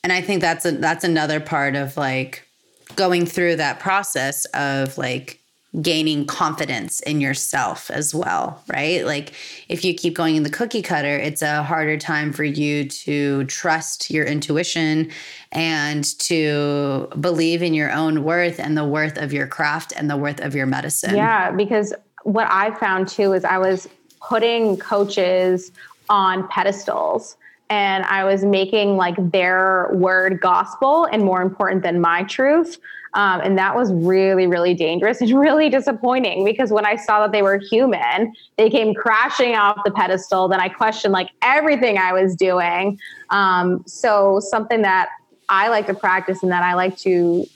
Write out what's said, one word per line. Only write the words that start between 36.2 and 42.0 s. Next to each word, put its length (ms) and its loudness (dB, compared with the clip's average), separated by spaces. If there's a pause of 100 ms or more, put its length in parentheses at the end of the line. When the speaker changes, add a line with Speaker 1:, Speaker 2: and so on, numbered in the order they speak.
Speaker 2:
because 280 0
when 140 2
I 100 2
saw 260 2
that 100 2
they 100 2
were 160 2
human, 760 0 (240)
they 140 6
came 240 2
crashing 600 2
off 280 4
the 80 2
pedestal. 560 0
Then 120 2
I 80 0
questioned, 440 0
like, 160 0 (140)
everything 560 2
I 140 2